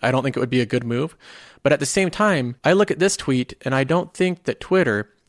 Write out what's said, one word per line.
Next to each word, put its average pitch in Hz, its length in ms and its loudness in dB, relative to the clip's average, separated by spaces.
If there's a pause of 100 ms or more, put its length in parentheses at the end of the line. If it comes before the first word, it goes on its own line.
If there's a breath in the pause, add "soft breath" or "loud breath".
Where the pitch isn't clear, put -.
I 127 100 2
don't 127 120 0
think 131 140 -4
it - 20 -2
would 123 100 -2
be 127 120 2
a 117 40 0
good 123 200 -2
move. 123 320 -4 (460 loud breath)
But 139 100 2
at 143 80 2
the 147 40 0
same 185 260 0
time, 151 520 0
I 147 80 4
look 202 200 2
at - 80 -4
this 190 180 2
tweet, 127 460 -2
and 131 120 -2
I 135 80 2
don't 160 300 -2
think 180 300 -2
that - 180 -4
Twitter 127 480 0 (200)